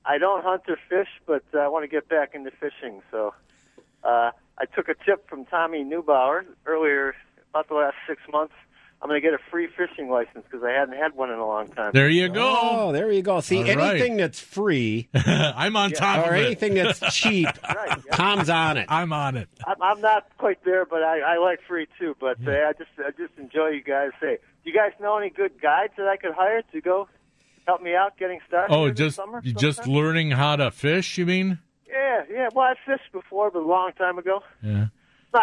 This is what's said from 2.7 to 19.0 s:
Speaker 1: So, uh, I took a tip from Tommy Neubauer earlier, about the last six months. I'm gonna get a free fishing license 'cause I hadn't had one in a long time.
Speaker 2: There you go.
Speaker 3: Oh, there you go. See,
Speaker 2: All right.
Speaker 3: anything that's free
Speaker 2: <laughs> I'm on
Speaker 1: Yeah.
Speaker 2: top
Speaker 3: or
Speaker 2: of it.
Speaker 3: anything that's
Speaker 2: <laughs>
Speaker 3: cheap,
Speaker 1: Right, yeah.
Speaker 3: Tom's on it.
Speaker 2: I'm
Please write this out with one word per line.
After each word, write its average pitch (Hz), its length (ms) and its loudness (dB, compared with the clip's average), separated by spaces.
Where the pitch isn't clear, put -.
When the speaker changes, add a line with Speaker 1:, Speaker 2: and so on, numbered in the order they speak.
Speaker 1:
So, 107 240 -4
uh, 120 260 2
I 127 60 -2
took - 220 -4
a 156 60 -2
tip 196 220 0
from 135 180 -14
Tommy 165 380 -2
Neubauer 151 600 2
earlier, 143 480 0
about 156 180 -4
the 156 60 -6
last 143 220 0
six 156 140 -8
months. 151 240 -2
I'm 143 60 -10
gonna 147 140 0
get 156 100 4
a 139 60 0
free 170 160 -2
fishing 165 440 -6
license 120 400 -2
'cause 123 120 -10
I 123 100 0
hadn't 135 260 0
had 151 160 -2
one 131 160 -4
in 113 80 -6
a 113 80 -4
long 107 220 -4
time. 104 260 -6
Speaker 2:
There 139 160 6
you 180 180 2
go. 240 320 0
Speaker 3:
Oh, 226 320 0
there 196 180 -2
you 196 120 0
go. 185 180 0
See, 180 160 0
Speaker 2:
All 208 80 4
right. 196 140 2
Speaker 3:
anything 226 260 0
that's 165 200 -2
free 123 720 -2
Speaker 2:
<laughs> - 40 -16
I'm 151 600 2
on 202 160 2
Speaker 1:
Yeah. - 60 -6
Speaker 2:
top 190 300 2
Speaker 3:
or 170 80 2
Speaker 2:
of - 60 4
it. 220 40 2
Speaker 3:
anything 214 300 0
that's 185 260 2
Speaker 2:
<laughs> 190 140 0
Speaker 3:
cheap, 196 340 2
Speaker 1:
Right, - 380 -4
yeah. 143 100 -4
Speaker 3:
Tom's 180 360 2
on 160 260 2
it. 104 140 -2
Speaker 2:
I'm 165 240 0